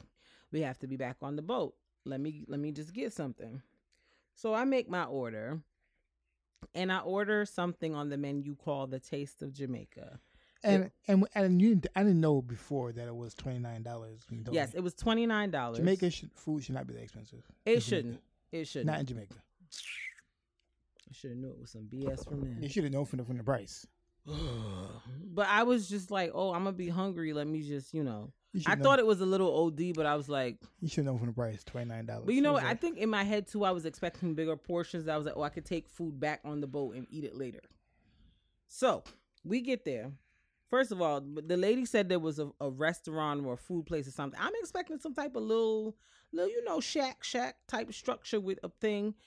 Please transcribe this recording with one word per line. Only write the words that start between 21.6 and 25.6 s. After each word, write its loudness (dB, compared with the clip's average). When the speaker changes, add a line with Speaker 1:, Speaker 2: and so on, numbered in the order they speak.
Speaker 1:
was -16
some -14
B -6
S -6
from -6
there. -6
Speaker 2:
You -4
shoulda 0
known 0
from -6
the, -4
from -4
the -8
price. -2
Speaker 1:
<sighs> -8
But 2
I 8